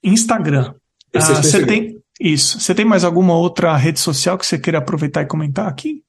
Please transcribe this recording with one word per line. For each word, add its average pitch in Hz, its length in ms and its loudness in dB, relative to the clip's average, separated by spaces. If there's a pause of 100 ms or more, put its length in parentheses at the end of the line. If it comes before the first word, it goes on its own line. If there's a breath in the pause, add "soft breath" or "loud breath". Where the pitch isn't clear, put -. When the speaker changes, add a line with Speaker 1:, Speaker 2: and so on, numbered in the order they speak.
Speaker 1:
Instagram. 190 680 0 (400)
Speaker 2:
Esse 156 180 4
é - 20 4
Speaker 1:
Ah, 151 40 4
Speaker 2:
no 147 60 2
Speaker 1:
você 156 40 2 (100)
Speaker 2:
Instagram. 139 100 2
Speaker 1:
tem, 226 300 -2 (220)
isso. 151 420 0
Você 185 140 -2
tem 214 100 0
mais 196 180 4
alguma 175 340 2
outra 170 380 0
rede 143 240 0
social 175 380 -2
que - 80 -8
você 170 140 -4
queira 160 180 -2
aproveitar 147 460 -2
e - 40 -6
comentar 156 400 -4
aqui? 294 420 -8